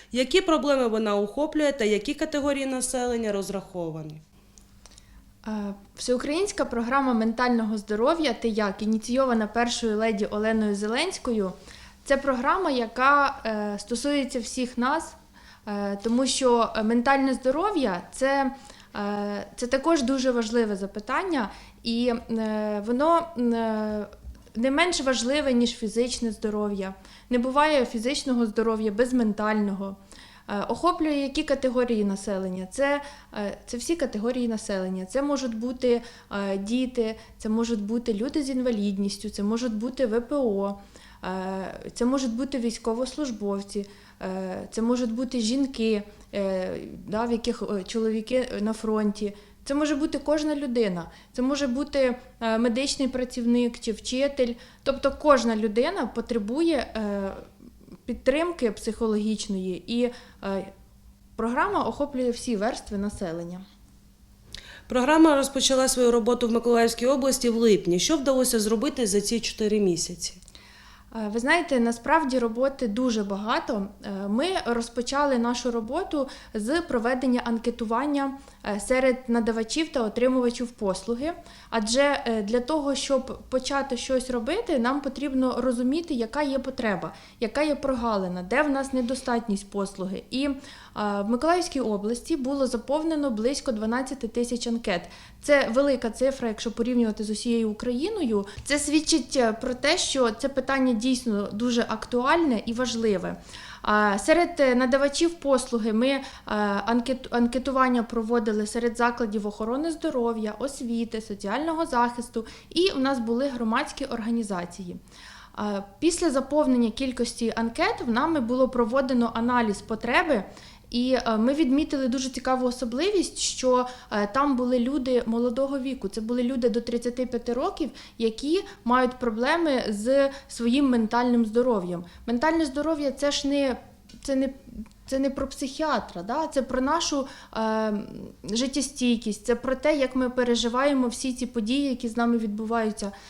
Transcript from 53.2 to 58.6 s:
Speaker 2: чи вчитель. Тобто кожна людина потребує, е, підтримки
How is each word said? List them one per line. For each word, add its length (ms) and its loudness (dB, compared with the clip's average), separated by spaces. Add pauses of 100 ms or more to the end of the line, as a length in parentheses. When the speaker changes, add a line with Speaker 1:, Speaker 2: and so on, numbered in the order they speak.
Speaker 2:
чи 120 -4
вчитель. 600 0 (300)
Тобто 380 0
кожна 340 6
людина 500 0
потребує, 720 0
е, 540 -2 (760)
підтримки 640 0